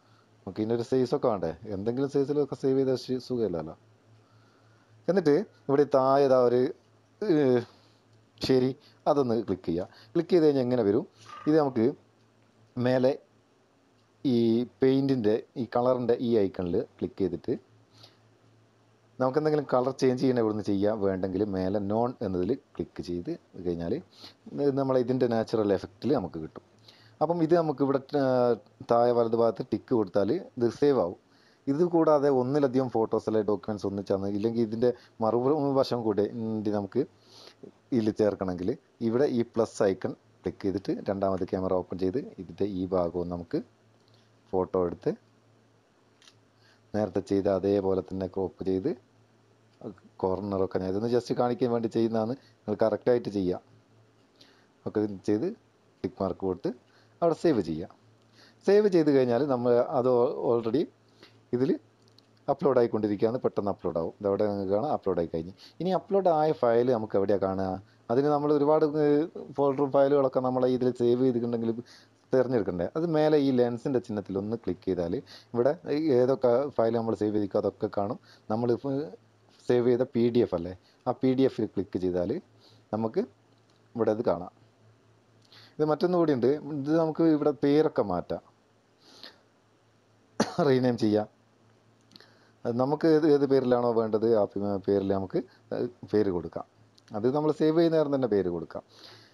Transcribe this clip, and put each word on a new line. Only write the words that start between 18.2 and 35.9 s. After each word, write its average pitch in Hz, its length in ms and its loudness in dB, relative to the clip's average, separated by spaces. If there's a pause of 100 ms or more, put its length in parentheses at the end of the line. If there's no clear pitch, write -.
നമുക്ക് 131 180 0
എന്തെങ്കിലും 151 320 0
കളർ 131 300 0
ചേഞ്ച് 127 200 2
ചെയ്യണ 127 220 2
ഇവിടുന്ന് 107 260 -2
ചെയ്യാം. 101 240 0 (120)
വേണ്ടെങ്കിൽ 95 360 -2 (140)
മേലെ 92 240 -2 (120)
നോൺ 117 180 0 (160)
എന്നതിൽ 92 260 -2 (240)
ക്ലിക്ക് 82 320 -10
ചെയ്ത് 87 240 -8 (320)
കഴിഞ്ഞാൽ 85 300 -4 (840)
നമ്മൾ 135 240 0
ഇതിൻ്റെ 127 300 0
നാച്ചുറൽ 110 440 0
എഫക്റ്റിൽ - 400 -6
നമുക്ക് 180 260 -8
കിട്ടും. - 200 -16 (580)
അപ്പം 165 240 0
ഇത് 160 160 2
നമുക്ക് 143 240 -2
ഇവിടെ, 135 140 2 (220)
ഏർ, 123 320 2 (380)
താഴെ 117 260 4
വലത് 117 240 0
ഭാഗത്ത് 117 300 0
ടിക്ക് 107 260 -4
കൊടുത്താൽ 101 320 0 (280)
ഇത് 120 100 2 (140)
സേവ് 143 240 4
ആവും. 92 120 -8 (520)
ഇത് 143 120 0 (100)
കൂടാതെ 156 360 4 (120)
ഒന്നിലധികം 131 540 0
ഫോട്ടോസ് 110 360 0
അല്ലെ 110 180 2
ഡോക്യുമെന്റ്സ് 104 400 -2
ഒന്നിച്ചാണ്, 98 380 -2 (100)
ഇല്ലെങ്കിൽ 113 320 0
ഇതിൻ്റെ 113 220 0 (320)
മറുവശം 135 840 0